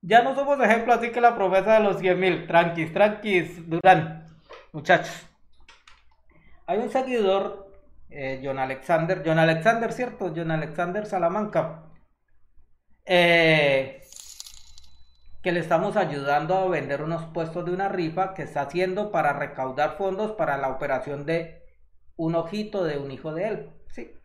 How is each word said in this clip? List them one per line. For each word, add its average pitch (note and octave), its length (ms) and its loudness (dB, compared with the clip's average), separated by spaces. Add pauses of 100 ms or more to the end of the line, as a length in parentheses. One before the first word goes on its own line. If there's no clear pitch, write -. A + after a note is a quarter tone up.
ya G#3 220 6
no C4 100 0
somos C#4 280 0
ejemplo, A3+ 320 4
así A3+ 180 0
que A3+ 80 -2
la A#3 160 6
promesa F#3+ 380 2
de G#3+ 80 6
los F#3+ 180 2
cien F3 180 2
mil". F3+ 300 0
Tranquis, E3 460 2
tranquis, F#3+ 760 0
Durán. E3 580 4 (440)
Muchachos, - 560 0 (1400)
hay F#3 100 0
un A#3 120 -4
seguidor, G#3+ 800 0 (420)
eh, C3+ 320 -8
John C3+ 180 -6
Alexander, D#3+ 680 -2
John D#3+ 140 2
Alexander, A3 520 2
¿cierto? G#3 420 -6
John D#3+ 180 -4
Alexander F3+ 540 -4
Salamanca, F3+ 800 -2 (1200)
eh, D#3+ 1000 4 (1400)
que F3+ 80 -2
le F3 80 0
estamos F3 380 0
ayudando D3 580 0
a F#3+ 140 0
vender C#3+ 340 -2
unos D#3+ 220 -6
puestos E3+ 400 -6
de F3 60 -4
una F#3+ 180 -2
rifa F#3 440 -2
que D#3+ 100 -10
está C#3+ 180 -6
haciendo F#3 500 -2
para D3+ 220 2
recaudar C#3+ 640 -4
fondos G3 340 -4
para C#3+ 260 -2
la C3+ 120 -4
operación C#3 560 -6
de E3 360 -4 (560)
un E3 160 -2
ojito G3+ 500 -4
de D3+ 140 -2
un C#3 140 -8
hijo D#3 220 -10
de F3+ 140 -4
él, G#3 220 -8 (200)
¿sí? - 220 -12 (140)